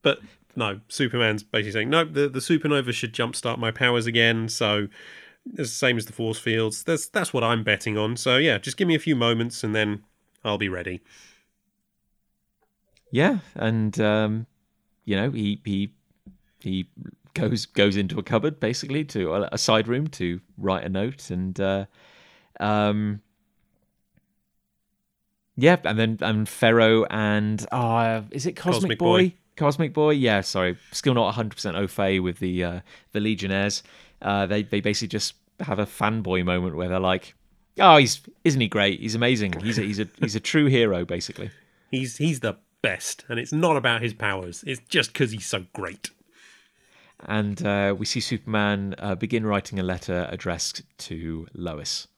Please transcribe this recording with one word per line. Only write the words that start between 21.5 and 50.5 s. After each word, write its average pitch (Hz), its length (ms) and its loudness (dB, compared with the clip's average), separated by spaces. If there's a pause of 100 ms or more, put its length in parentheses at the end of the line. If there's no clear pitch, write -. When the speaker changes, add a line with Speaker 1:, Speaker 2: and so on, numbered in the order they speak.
Speaker 2:
uh, 98 240 0 (760)
um, 104 600 0 (2250)
yeah, 156 280 8
and 107 140 2
then, 113 240 2
and 107 260 0
Ferro 113 640 6
and, 107 600 0
uh, 113 600 0
is 131 160 -6
it 127 80 -4
Cosmic 123 280 0
Speaker 1:
Cosmic 120 160 0
Speaker 2:
Boy? - 300 6
Speaker 1:
Boy. 175 60 -4 (220)
Speaker 2:
Cosmic 143 360 0
Boy, 151 200 4
yeah, 117 280 4
sorry. 90 380 -2 (140)
Still - 200 0
not 113 160 4
a 101 40 -2
hundred 107 240 -4
percent 90 200 -6
au 98 100 -2
fait 95 340 0
with 90 180 -4
the, 90 260 -2
uh, 87 160 -6 (320)
the 107 80 -4
Legionnaires. 98 640 -2 (400)
Uh, 101 240 0
they, 104 160 0
they 104 180 -2
basically 104 280 -2
just - 260 -4 (260)
have 110 180 -4
a 104 60 0
fanboy 92 640 0
moment 90 300 0
where 90 120 -4
they're 90 100 0
like, 92 360 0 (440)
"Oh, 175 200 10
he's, 123 240 2 (220)
isn't 135 180 2
he 107 60 2
great? 101 320 0
He's 110 140 -4
amazing. 113 460 2
He's 107 180 -2
a, 110 40 0
he's 101 180 -2
a, 107 80 -4 (100)
he's 104 160 -8
a 110 60 -2
true 156 260 2
hero," 110 380 4
basically. 90 460 -8 (400)
Speaker 1:
He's, 131 260 -4
he's 147 240 0
the 107 160 -4 (260)
best, - 460 -4
and 117 120 -4
it's 127 120 -8
not 160 240 2
about 120 260 2
his 117 100 -2
powers. 95 540 -6
It's 127 220 -8
just - 260 -2
'cause 123 160 0
he's 107 160 -10
so 95 260 -6
great. 95 380 -10 (1120)
Speaker 2:
And, 104 400 -4
uh, 101 320 2
we 104 80 -6
see - 160 -4
Superman, 104 800 -2
uh, 101 160 -4
begin 110 320 -2
writing 101 320 -2
a 92 60 -2
letter 90 460 -2
addressed - 520 -6 (160)